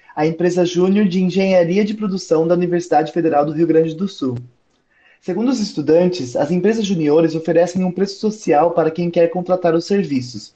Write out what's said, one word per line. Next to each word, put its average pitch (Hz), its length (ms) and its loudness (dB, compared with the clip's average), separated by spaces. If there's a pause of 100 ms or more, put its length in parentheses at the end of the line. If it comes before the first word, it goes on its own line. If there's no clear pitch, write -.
(160)
a 156 100 0
empresa 175 400 0
júnior 190 420 2
de 180 140 0
engenharia 185 640 2
de 214 80 -4
produção 180 540 -2
da 175 80 2
Universidade 170 560 0
Federal 156 340 2
do 156 60 -4
Rio 160 160 0
Grande 160 260 2
do 185 140 -6
Sul. 123 320 -6 (840)
Segundo 208 260 -2
os 240 100 0
estudantes, 160 760 0
as 143 140 -2
empresas 202 340 0
juniores 160 520 2
oferecem 175 480 0
um 180 80 -2
preço 196 280 -6
social 170 520 0
para 160 180 0
quem 175 220 -4
quer 170 160 2
contratar 180 480 0
os 165 100 -2
serviços, 139 720 -4